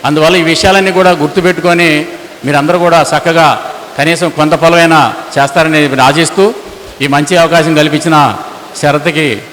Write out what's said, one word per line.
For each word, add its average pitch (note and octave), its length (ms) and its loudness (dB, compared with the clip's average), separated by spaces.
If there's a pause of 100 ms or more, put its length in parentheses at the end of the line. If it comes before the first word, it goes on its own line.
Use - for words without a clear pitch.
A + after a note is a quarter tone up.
అందువల్ల D#3 320 2
ఈ E3+ 60 2
విషయాలన్నీ F#3+ 500 0
కూడా F3+ 180 2
గుర్తుపెట్టుకొని E3+ 960 0 (380)
మీరందరూ D3 340 0
కూడా E3+ 280 2 (100)
చక్కగా D#3+ 440 2 (380)
కనీసం E3 300 -2
కొంత D3+ 240 0
పొలమైనా E3 640 2 (240)
చేస్తారని D3+ 500 0
నేను C3+ 140 0
ఆశిస్తూ E3 520 2 (480)
ఈ C#3+ 40 -2
మంచి D3 300 0
అవకాశం E3 380 2
కల్పించిన D3+ 640 2 (460)
శరత్కి D3 600 -2 (100)